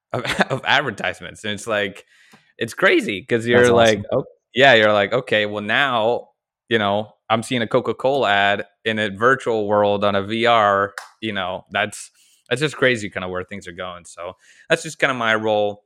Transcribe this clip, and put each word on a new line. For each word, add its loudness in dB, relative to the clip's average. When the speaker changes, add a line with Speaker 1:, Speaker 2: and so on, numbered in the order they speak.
Speaker 1:
of, -6
<laughs> 0
of -6
advertisements. -4
And -6
it's -10
like, -4
it's -8
crazy 0
'cause -2
you're 4
Speaker 2:
That's 6
Speaker 1:
like, 4
Speaker 2:
awesome. -10
Speaker 1:
"Oh," -2
yeah, 6
you're 6
like, 2
"Okay, 0
well, -6
now, 0
you 2
know, -2
I'm 0
seeing -4
a -2
Coca-Cola 0
ad 2
in -2
a -2
virtual 0
world 2
on 2
a 0
V -2
R," 2
you -6
know, -8
that's, -6
that's -4
just -4
crazy 0
kinda -10
where -8
things -16
are -16
going. -14
So -16
that's -2
just -14
kinda -2
my 0
role, -2